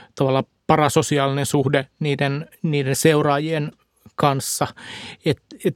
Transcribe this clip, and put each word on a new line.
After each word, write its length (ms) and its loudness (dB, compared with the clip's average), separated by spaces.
tavallaan 280 0
parasosiaalinen 800 2
suhde 420 0
niiden, 480 -2
niiden 320 0
seuraajien 760 0
kanssa. 520 -2
Et, 120 0
et 100 -2